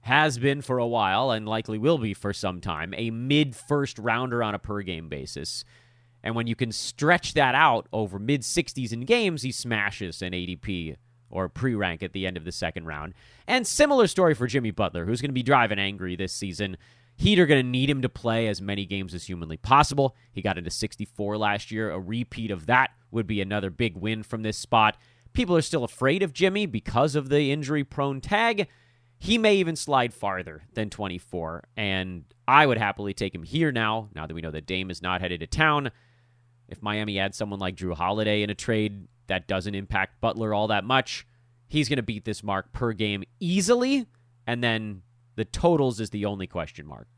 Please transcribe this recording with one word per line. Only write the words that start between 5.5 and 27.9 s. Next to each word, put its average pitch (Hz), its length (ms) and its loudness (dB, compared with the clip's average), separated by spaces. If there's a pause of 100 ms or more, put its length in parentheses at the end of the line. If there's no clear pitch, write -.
And 113 120 -4
when 117 140 -2
you 117 80 -2
can 117 160 -2
stretch - 640 0
that 135 200 4
out 139 380 4
over 98 260 -2
mid 120 260 0
sixties 127 480 -4
in 113 100 -6
games, 190 400 2
he 127 100 -4
smashes 101 680 -4
an 90 120 -6
A 90 100 -2
D 87 120 -6
P 85 400 -6 (340)
or 92 180 -4
pre-rank 101 540 -2
at 92 100 -8
the 95 140 -4
end 92 100 -4
of 80 80 -10
the 85 60 -8
second 82 360 -6
round. 78 280 -10 (320)
And 247 180 2
similar 277 440 4
story 170 260 4
for 123 140 -2
Jimmy 117 240 0
Butler, 87 320 -2
who's 113 160 -2
gonna 139 120 -4
be 127 120 -2
driving 117 340 4
angry 95 380 -4
this 92 160 -4
season. 92 460 -6 (360)
Heat 202 240 4
are 175 80 8
gonna 143 160 6
need 127 260 2
him 139 140 2
to 127 60 0
play 113 400 0
as 98 120 -2
many 98 260 -4
games 95 280 -6
as 87 100 -10
humanly 82 320 -8
possible. 139 600 4 (160)
He 98 100 -10
got 95 160 0
into 87 120 -8
sixty-four 104 680 -6
last 101 320 -2
year. 110 200 -4
A 87 100 -6
repeat 110 500 -6
of 85 160 -6
that 127 240 6 (220)
would 110 160 -2
be 104 120 0
another 98 300 -2
big 101 260 -2
win 107 280 -4
from 113 180 -8
this 107 160 -4
spot. 107 380 4 (360)
People 180 240 2
are 160 60 6
still 139 220 -2
afraid 143 400 0
of 160 80 -4
Jimmy 190 340 2
because 135 480 0
of 143 140 -2
the 143 240 4
injury-prone 139 680 -2